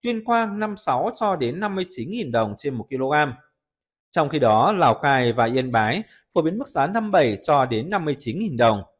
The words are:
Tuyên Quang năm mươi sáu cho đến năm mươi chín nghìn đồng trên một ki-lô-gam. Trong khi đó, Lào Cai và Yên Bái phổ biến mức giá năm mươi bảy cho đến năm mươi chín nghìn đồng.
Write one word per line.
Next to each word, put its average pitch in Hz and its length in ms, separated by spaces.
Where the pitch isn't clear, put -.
Tuyên 226 220
Quang 226 340
năm 214 120
mươi 196 60
sáu 147 380
cho 202 220
đến 135 240
năm 202 140
mươi 185 140
chín 160 220
nghìn 202 220
đồng 110 260
trên 135 160
một 110 160
ki-lô-gam. 135 420
Trong 156 180
khi 151 100
đó, 120 340
Lào 151 220
Cai 131 380
và 117 120
Yên 127 280
Bái 113 300
phổ 170 80
biến 175 160
mức 277 100
giá 147 180
năm 214 180
mươi 208 60
bảy 135 320
cho 139 240
đến 123 240
năm 190 140
mươi 147 140
chín 113 200
nghìn 196 180
đồng. 113 260